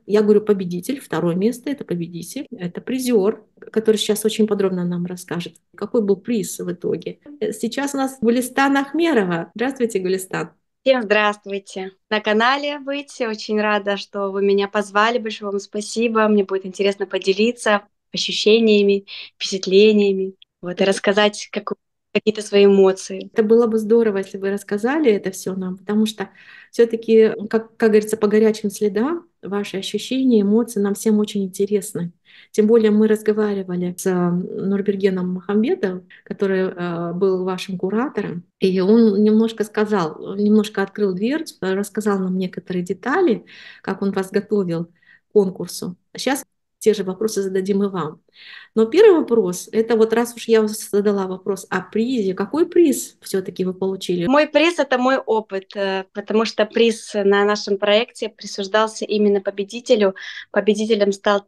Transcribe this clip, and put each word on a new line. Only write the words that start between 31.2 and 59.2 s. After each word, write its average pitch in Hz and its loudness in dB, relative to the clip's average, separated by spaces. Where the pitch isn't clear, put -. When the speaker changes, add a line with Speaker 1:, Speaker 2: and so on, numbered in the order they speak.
Speaker 1:
интересны. 190 -4
Тем 214 2
более 214 6
мы 214 4
разговаривали 202 -2
с, - -6
э, 190 0
Нурбергеном 185 -2
Мухамбетовым, 208 -2
который, 190 -2
э, 175 -6
был 185 0
вашим 185 -6
куратором, 196 -4
и 190 2
он 214 6
немножко 220 4
сказал, 202 -2
немножко 208 2
открыл 196 -2
дверцу, 254 -4
э, 190 -2
рассказал 202 -2
нам 185 -2
некоторые 180 -6
детали, 240 -2
как 190 -6
он 196 -2
вас 190 -4
готовил 190 -2
к - -20
конкурсу. 185 -2
Сейчас 269 -4
те 214 4
же 202 -4
вопросы 202 -4
зададим 190 0
и 202 0
вам. 165 -6
Но 220 2
первый 339 6
вопрос — 214 0
это 226 0
вот 220 4
раз 240 0
уж - -16
я 220 4
задала 202 -2
вопрос 185 -6
о 185 -2
призе, 220 -2
какой 226 0
приз 339 0
всё-таки 190 -4
вы 185 -4
получили? 185 -4
Speaker 2:
Мой 294 4
приз — 311 2
это 269 0
мой 254 2
опыт, 208 -4
э, 190 -4
потому 208 -2
что 214 0
приз 226 0
на 202 4
нашем 208 -2
проекте 214 0
присуждался 214 -4
именно 208 2